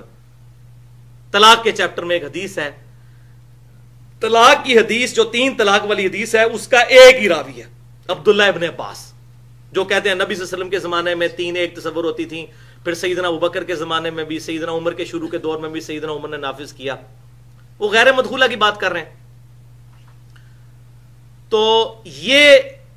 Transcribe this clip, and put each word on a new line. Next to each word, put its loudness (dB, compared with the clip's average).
तलाक 6
के 0
चैप्टर -4
में -2
एक -4
हदीस -10
है। -10
तलाक 6
की 0
हदीस, 2
जो 4
तीन -2
तलाक 2
वाली -2
हदीस -6
है, 4
उसका 0
एक 8
ही 0
रावी -2
है, -18
अब्दुल्ला 2
इब्न -2
अब्बास, -12
जो -2
कहते -2
हैं, 0
"नबी -4
सल्लल्लाहु -8
अलैहि -8
वसल्लम -
के -4
ज़माने -4
में -4
तीन -6
एक -4
तसव्वुर -8
होती -6
थी, -14
फिर -4
सैयदना -4
अबू -4
बकर -4
के -8
ज़माने -6
में -10
भी, -10
सैयदना -8
उमर -4
के -8
शुरू -10
के -8
दौर -6
में -12
भी -10
सैयदना -10
उमर -10
ने -10
नाफिज -12
किया।" -10
वो -2
गैर 4
मदखूला 0
की -2
बात 0
कर -2
रहे -6
हैं। -18
तो 0
ये 2